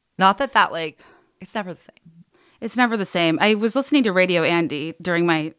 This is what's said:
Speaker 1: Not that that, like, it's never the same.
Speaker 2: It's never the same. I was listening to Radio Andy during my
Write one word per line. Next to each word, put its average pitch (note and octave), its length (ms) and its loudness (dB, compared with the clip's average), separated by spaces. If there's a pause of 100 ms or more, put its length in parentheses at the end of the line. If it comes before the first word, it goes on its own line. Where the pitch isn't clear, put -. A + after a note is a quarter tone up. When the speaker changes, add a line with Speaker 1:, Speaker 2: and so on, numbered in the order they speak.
(200)
Speaker 1:
Not F#3+ 180 2
that C#4 160 -6
that, G3+ 180 2
like, D#3+ 280 -8 (420)
it's - 140 -20
never F#3 180 -8
the - 80 -18
same. - 420 -20 (380)
Speaker 2:
It's A3 160 -8
never A#3+ 180 2
the G3 100 -2
same. E3 340 0
I G#3+ 160 4
was G#3+ 200 -2
listening C#4 280 2
to G#3+ 80 0
Radio F3+ 320 2
Andy D#3+ 580 -2
during E3+ 240 0
my D#3+ 340 -2